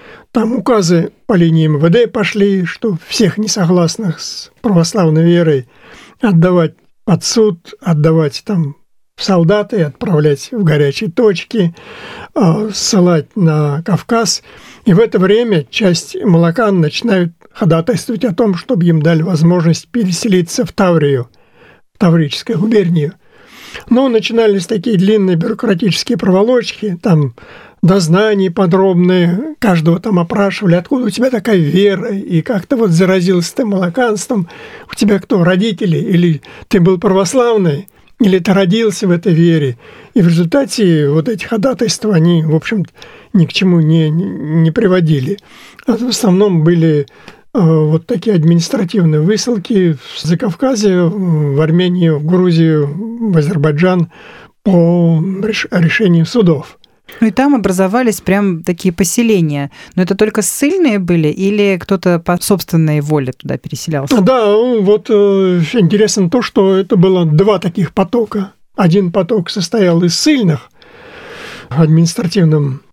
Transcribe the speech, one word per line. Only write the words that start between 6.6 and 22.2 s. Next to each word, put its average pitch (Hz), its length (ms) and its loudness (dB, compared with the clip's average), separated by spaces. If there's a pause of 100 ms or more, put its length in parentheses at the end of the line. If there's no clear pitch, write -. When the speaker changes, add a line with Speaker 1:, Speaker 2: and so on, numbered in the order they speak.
Speaker 1:
под 180 200 -2
суд, 214 560 -2
отдавать 160 680 0
там 165 300 -4 (400)
в - 80 -10
солдаты, 196 580 0
отправлять 151 720 -2
в 220 100 -4
горячие 151 480 0
точки, 196 640 0 (600)
э, 214 380 0
ссылать 175 640 -2
на 151 460 -2
Кавказ. 220 600 -2 (440)
И 190 80 4
в 202 60 4
это 226 180 0
время 202 500 2
часть 180 540 -2
молокан 180 580 2
начинают 175 520 -2 (200)
ходатайствовать 208 720 -2
о 196 100 -2
том, 214 200 0
чтобы 175 300 -2
им 160 180 2
дали 160 200 2
возможность 170 680 0
переселиться 185 760 -2
в - 80 -8
Таврию, 151 560 0 (680)
в - 40 -20
Таврическую 165 600 0